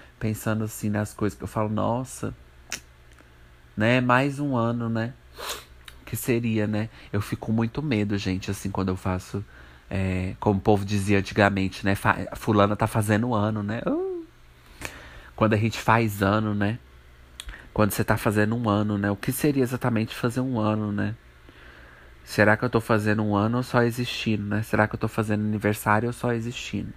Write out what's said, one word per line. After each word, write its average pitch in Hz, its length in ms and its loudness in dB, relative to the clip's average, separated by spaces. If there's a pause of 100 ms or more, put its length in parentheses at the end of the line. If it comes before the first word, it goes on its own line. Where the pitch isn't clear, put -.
(180)
Pensando, 110 460 -2
assim, 107 240 -4
nas 104 240 -2
coisas 104 240 -2
que - 80 -10
eu 110 40 -8
falo, 107 200 -2
"Nossa, 110 640 -4 (1400)
né? 120 240 4
Mais 131 380 2
um 143 180 -2
ano, 117 320 0
né? 113 240 -2 (920)
Que - 120 -8
seria, 113 500 0
né?" 107 220 -2 (240)
Eu 101 80 0
fico - 260 -6
com 113 60 0
muito 113 300 0
medo, 104 340 0
gente, 95 340 -2
assim, 98 200 -6
quando 98 180 -2
eu 92 80 -2
faço, 95 480 -4 (460)
é, 92 500 -2
como 104 180 4
o 92 40 -4
povo 101 220 4
dizia 101 340 2
antigamente, 98 680 2
né? 98 100 2
"Fa-, 98 420 0
fulana 104 400 4
tá 113 100 2
fazendo 110 480 0
ano, 107 280 0
né?" 101 240 -6
Uh! 349 200 -2 (1300)
Quando 110 160 4
a 107 60 4
gente 113 200 0
faz 110 440 2
ano, 104 320 2
né? 104 240 0 (960)
Quando 104 160 4
você 113 120 -2
tá 107 140 2
fazendo 107 400 2
um 120 140 -2
ano, 104 260 2
né? 101 140 0
O 101 60 0
que - 140 -4
seria 139 320 2
exatamente 120 520 0
fazer 123 260 -2
um 127 180 -2
ano, 107 320 0
né? 101 240 -2 (1080)
Será 107 320 4
que - 80 -2
eu 123 60 -2
tô 113 100 2
fazendo 107 420 2
um 104 140 0
ano 113 220 2
ou 127 40 -2
só 123 200 2
existindo, 117 600 -2
né? 104 200 -2
Será 107 260 2
que - 60 -6
eu - 40 -8
tô 113 100 -2
fazendo 107 340 -2
aniversário 107 680 0
ou 123 40 -4
só 120 200 -4
existindo? 113 640 -6